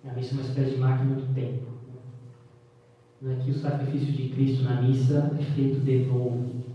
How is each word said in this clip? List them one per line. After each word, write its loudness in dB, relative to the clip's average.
é, -14
a -10
missa -6
é -2
uma -6
espécie 0
de -4
máquina 2
do -2
tempo, -4
né? -18
Não -4
é -2
que -2
o 2
sacrifício -2
de -2
Cristo 2
na 2
missa 4
é 0
feito 2
de 4
novo. -2